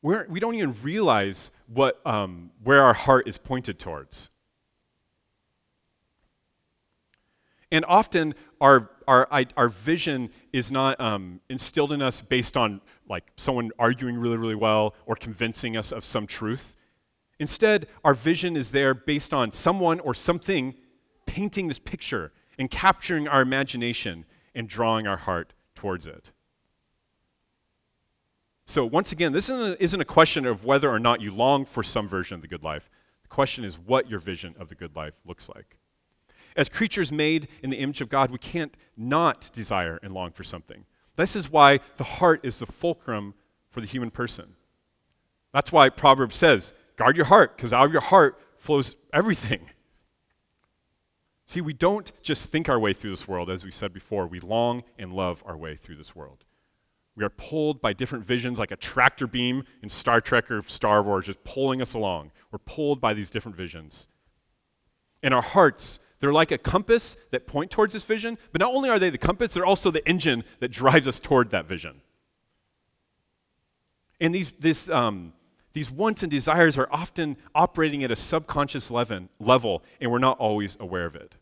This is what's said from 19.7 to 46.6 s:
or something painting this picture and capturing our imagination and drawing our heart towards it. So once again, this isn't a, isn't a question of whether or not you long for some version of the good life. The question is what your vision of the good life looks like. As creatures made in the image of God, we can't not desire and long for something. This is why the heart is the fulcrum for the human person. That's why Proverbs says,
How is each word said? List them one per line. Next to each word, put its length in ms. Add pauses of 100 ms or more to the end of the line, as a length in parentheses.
or 120
something 640 (500)
painting 440
this 100
picture 540 (260)
and 100
capturing 580
our 140
imagination 840 (280)
and 140
drawing 400
our 100
heart 360 (200)
towards 320
it. 260 (2250)
So 200
once 260
again, 200
this 180
isn't 240
a, 100
isn't 180
a 40
question 400
of 200
whether 240
or 100
not 220
you 120
long 320
for 180
some 240
version 280
of 60
the 60
good 160
life. 260 (340)
The 60
question 340
is 160
what 300
your 100
vision 400
of 100
the 60
good 200
life 180 (120)
looks 240
like. 280 (800)
As 120
creatures 440
made 360 (160)
in 60
the 80
image 240
of 80
God, 200
we 80
can't 380 (220)
not 560
desire 500
and 100
long 180
for 120
something. 420 (300)
This 200
is 140
why 300 (160)
the 80
heart 400
is 160
the 60
fulcrum 680 (360)
for 120
the 60
human 240
person. 440 (960)
That's 180
why 180
Proverbs 460
says, 380 (240)